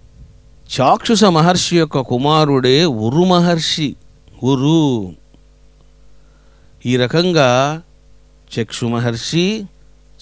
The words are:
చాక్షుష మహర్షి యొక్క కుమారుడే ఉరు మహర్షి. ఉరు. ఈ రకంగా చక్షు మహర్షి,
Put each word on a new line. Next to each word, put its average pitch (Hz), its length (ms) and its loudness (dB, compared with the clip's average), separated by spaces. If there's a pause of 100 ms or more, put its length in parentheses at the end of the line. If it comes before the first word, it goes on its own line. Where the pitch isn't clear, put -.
(800)
చాక్షుష 202 420 2
మహర్షి 175 540 2
యొక్క 156 220 0
కుమారుడే 139 840 2
ఉరు 123 380 0
మహర్షి. 175 720 0 (480)
ఉరు. 131 720 0 (1700)
ఈ 123 120 0
రకంగా 147 840 0 (800)
చక్షు 117 260 -6
మహర్షి, 123 800 -4 (580)